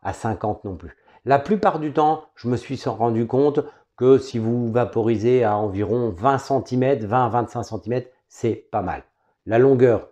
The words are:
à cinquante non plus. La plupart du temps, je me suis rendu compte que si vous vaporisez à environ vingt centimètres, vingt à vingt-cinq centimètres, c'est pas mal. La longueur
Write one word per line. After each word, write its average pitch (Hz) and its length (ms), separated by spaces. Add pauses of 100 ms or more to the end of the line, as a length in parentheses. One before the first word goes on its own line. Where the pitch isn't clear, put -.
à 98 100
cinquante 107 500
non 95 120
plus. 80 200 (300)
La 135 140
plupart 185 400
du 151 140
temps, 151 320 (100)
je - 120
me 123 100
suis - 280
rendu 113 420
compte 143 320 (360)
que 131 220
si 127 220
vous 117 320
vaporisez 117 720
à 104 140
environ 104 520
vingt 120 300
centimètres, 127 680
vingt 120 200
à 113 40
vingt-cinq 113 340
centimètres, 117 460 (180)
c'est 110 280
pas - 260
mal. 90 220 (420)
La 113 140
longueur 127 520